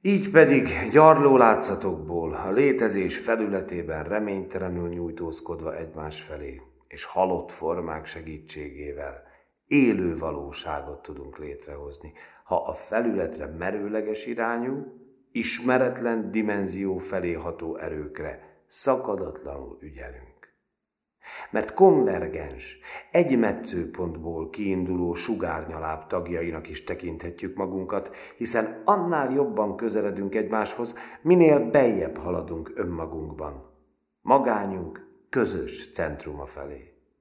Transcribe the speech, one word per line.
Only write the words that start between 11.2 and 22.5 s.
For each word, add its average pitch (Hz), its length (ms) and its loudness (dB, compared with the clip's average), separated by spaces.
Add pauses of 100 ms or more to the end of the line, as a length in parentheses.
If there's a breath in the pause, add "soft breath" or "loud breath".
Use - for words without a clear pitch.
létrehozni, 73 760 -14 (320 loud breath)
ha 92 120 0
a - 180 -2
felületre 95 720 -2
merőleges 104 800 -4
irányú, 120 760 -4 (300)
ismeretlen 120 1000 2
dimenzió 98 680 0
felé 87 340 -4
ható 82 440 -6
erőkre 76 920 -10
szakadatlanul 87 1120 -2
ügyelünk. 65 520 -16 (1160 loud breath)
Mert - 240 -4
konvergens, 85 1040 2 (320 loud breath)